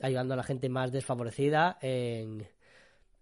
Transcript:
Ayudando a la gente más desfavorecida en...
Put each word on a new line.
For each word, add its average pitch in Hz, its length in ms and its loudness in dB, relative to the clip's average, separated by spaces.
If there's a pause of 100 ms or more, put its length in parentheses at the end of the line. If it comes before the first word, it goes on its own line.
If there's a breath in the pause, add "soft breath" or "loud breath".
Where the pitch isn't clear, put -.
Ayudando 127 340 0
a - 20 0
la 123 80 -2
gente 131 240 -2
más 127 240 0
desfavorecida 139 920 2
en... 117 640 -2 (760)